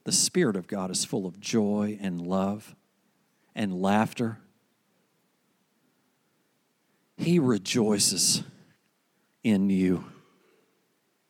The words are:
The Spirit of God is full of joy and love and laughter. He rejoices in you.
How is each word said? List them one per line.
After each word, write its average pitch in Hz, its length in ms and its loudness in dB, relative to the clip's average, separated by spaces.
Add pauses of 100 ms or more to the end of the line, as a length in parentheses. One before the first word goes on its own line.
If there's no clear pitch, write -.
The - 60 -4
Spirit 139 440 2
of 92 100 -6
God 92 240 -6
is - 160 -4
full 101 220 -4
of 85 120 -14
joy 104 640 0
and 90 180 -4
love 95 560 -4 (760)
and 95 260 -4
laughter. 107 600 0 (2750)
He 170 220 2
rejoices 107 1040 2 (1040)
in 101 260 2
you. 92 360 2 (1200)